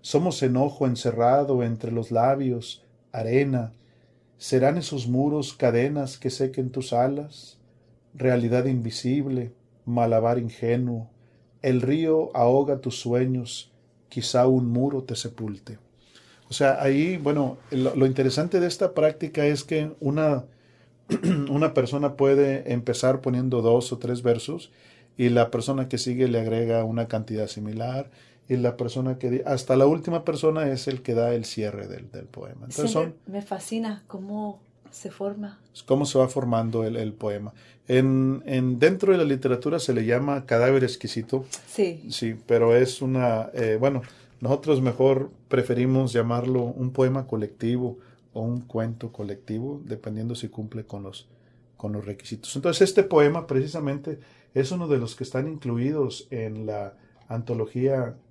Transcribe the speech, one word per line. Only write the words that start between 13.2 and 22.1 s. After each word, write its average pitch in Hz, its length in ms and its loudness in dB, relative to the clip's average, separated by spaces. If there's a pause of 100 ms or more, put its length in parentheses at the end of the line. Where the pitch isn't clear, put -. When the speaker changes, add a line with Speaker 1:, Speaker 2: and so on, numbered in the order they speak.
Speaker 1:
quizá 123 380 2
un 127 220 4
muro 131 340 0
te 123 140 -8
sepulte". 110 600 -10 (720)
O 123 60 -12
sea, 135 280 2
ahí, 147 360 2
bueno, 143 400 0 (120)
lo, 131 240 0
lo 131 120 4
interesante 135 520 2
de 175 80 2
esta 180 280 0
práctica 151 520 0
es 147 160 0
que 156 380 -4
una, 147 460 0 (600)
<clears throat> 147 420 0
una 151 240 2
persona 143 420 0